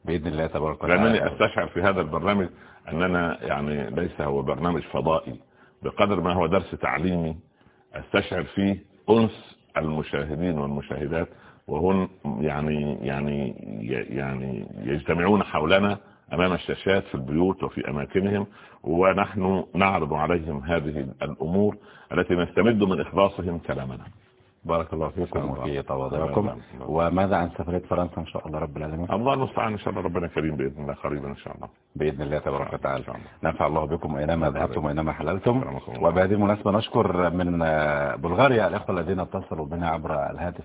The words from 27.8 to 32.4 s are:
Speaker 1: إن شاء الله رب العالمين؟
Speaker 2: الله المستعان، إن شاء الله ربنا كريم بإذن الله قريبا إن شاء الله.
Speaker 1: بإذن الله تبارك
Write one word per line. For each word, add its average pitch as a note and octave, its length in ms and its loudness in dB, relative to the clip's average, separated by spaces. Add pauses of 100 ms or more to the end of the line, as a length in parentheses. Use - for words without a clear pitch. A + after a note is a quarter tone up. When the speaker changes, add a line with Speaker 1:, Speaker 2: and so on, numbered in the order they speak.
Speaker 1:
إن D#2+ 60 -8
شاء - 200 -10
الله D#2 120 -6
رب D2+ 180 -6
العالمين؟ D#2 360 -6
Speaker 2:
الله A#2+ 220 2
المستعان، A2+ 380 -2
إن G2+ 60 -4
شاء F#2 120 -4
الله F#2+ 120 -4
ربنا F2 240 -2
كريم D#2 300 -2
بإذن C#2 260 -4
الله C#2+ 120 -6
قريبا C#2+ 340 -4
إن C#2 80 -8
شاء - 200 -14
الله. - 120 -14 (280)
Speaker 1:
بإذن D2+ 260 0
الله D2 160 -2
تبارك C#2 240 -2